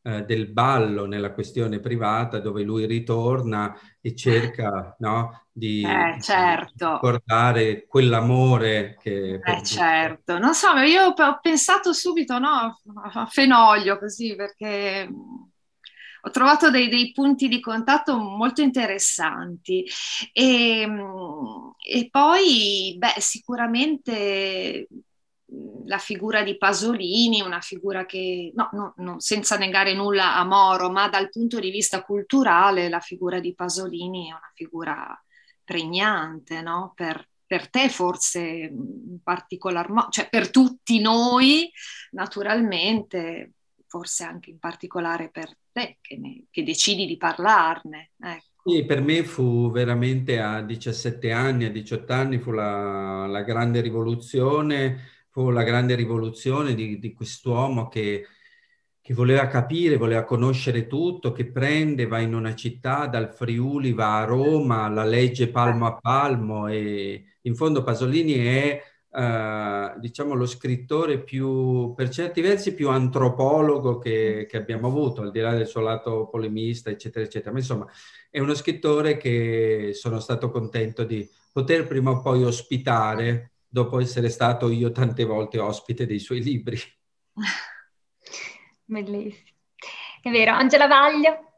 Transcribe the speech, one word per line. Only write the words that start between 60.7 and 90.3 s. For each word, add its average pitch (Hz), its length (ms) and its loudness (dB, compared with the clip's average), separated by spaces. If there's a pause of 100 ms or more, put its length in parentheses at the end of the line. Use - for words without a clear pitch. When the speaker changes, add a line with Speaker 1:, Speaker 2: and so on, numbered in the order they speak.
Speaker 1:
tutto, 170 440 -2
che 123 200 -6
prende, 143 560 0
va 113 120 -2
in 113 140 -2
una 110 220 -4
città, 135 500 -4
dal 117 280 -4
Friuli 127 600 -2
va 107 280 0
a - 40 0
Roma, 127 640 2
la 107 160 0
legge 123 440 2
palmo 120 360 2
a 113 120 -2
palmo 117 720 0
e 104 580 -6 (160)
in 120 140 -4
fondo 147 280 2
Pasolini 131 500 0
è... 135 480 2 (300)
Eh, 107 880 -4
diciamo, 139 340 -6
lo 123 140 0
scrittore 135 720 -2
più, 131 720 -2
per 127 140 -2
certi 175 320 -4
versi, 196 320 2
più 143 160 -2
antropologo 131 1080 2
che, 107 500 -2
che 117 80 -6
abbiamo 110 300 -4
avuto, 135 340 -2
al 101 100 -8
di 110 80 -4
là 113 140 0
del 113 140 0
suo 113 140 -4
lato 110 480 -2
polemista, 110 600 -6
eccetera, 110 360 -8
eccetera. 104 260 -8
Ma 131 80 -4
insomma, 127 260 -6 (440)
è 147 100 -8
uno 143 160 0
scrittore 151 640 0
che 113 760 0
sono 113 260 -4
stato 120 300 -4
contento 110 540 -4
di 110 240 -6 (240)
poter 160 360 0
prima 131 240 0
o 127 100 0
poi 127 220 2
ospitare, 120 1080 0 (160)
dopo 123 320 0
essere 123 300 0
stato 120 400 0
io 117 220 0
tante 120 340 0
volte 107 340 -4
ospite 107 460 -4
dei 104 140 -4
suoi 123 220 -6
libri. 123 360 -4 (2000)
Speaker 3:
Bellissimo. 208 720 -10 (640)
È 247 80 -6
vero. 226 240 6